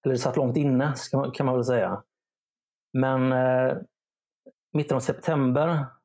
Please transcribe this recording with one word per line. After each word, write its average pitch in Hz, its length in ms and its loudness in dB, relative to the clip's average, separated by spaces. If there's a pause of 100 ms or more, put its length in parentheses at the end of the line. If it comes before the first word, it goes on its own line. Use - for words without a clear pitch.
Eller 131 100 2
det 120 40 0
satt 127 180 -2
långt 131 200 0
inne, 143 380 2
ska - 220 -4
man, 135 140 -2
kan 139 140 -4
man 127 100 0
väl 123 100 0
säga. 107 360 0 (960)
Men, 131 340 2
eh, 127 460 2 (960)
mitten 147 240 0
av 123 40 -2
september 143 840 0 (200)